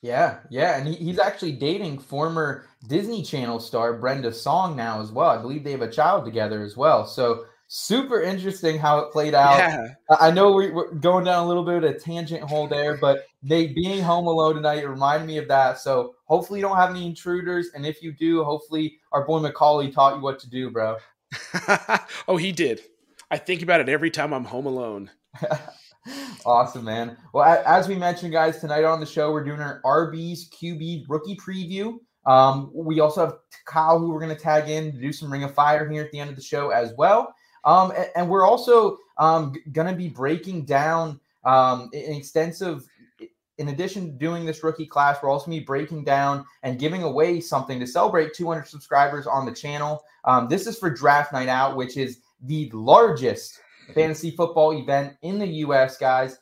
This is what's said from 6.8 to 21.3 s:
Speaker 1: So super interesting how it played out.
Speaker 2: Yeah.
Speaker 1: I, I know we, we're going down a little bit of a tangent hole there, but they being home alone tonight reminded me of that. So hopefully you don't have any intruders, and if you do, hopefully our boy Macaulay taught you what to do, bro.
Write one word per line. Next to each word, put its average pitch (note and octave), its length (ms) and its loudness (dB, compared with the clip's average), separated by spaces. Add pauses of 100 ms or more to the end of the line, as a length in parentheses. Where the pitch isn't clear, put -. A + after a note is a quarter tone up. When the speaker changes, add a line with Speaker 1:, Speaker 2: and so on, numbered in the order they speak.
Speaker 1:
So A#2 400 -2 (220)
super B3 540 -2
interesting F3+ 580 -2
how D3 200 4
it D3+ 120 -6
played D3+ 220 0
out. C#3 240 8
Speaker 2:
Yeah. C#3+ 300 2 (220)
Speaker 1:
I, D#3 180 8
I E3 40 8
know G3 220 8
we, F#3+ 180 2
we're E3 220 -4
going F3 320 2
down F3 180 2
a E3+ 40 -2
little F3 180 0
bit F3 180 0
of - 0 -
a D3+ 160 2
tangent E3+ 440 -8
hole D3+ 220 -2
there, D3 300 -2
but C#3 300 2 (180)
they D#3+ 240 2
being F3+ 340 -4
home F3 260 0
alone D#3+ 280 2
tonight D3 320 -2
reminded C#3 400 0
me D#3 100 -6
of C3+ 120 -8
that. C3+ 300 2
So B2+ 360 -2 (100)
hopefully F3 360 0
you G3 40 -2
don't G3 120 0
have F#3 140 4
any F3+ 140 -8
intruders, F3 680 -6
and C#3+ 100 -8
if D#3 160 -8
you D#3+ 120 -12
do, E3 300 2
hopefully D3+ 560 -4 (120)
our C#3 140 0
boy D#3+ 140 0
Macaulay D3 520 2
taught C#3 240 4
you C#3+ 60 -10
what C3+ 180 -4
to B2+ 100 -20
do, B2+ 200 -8
bro. A2 260 -4 (640)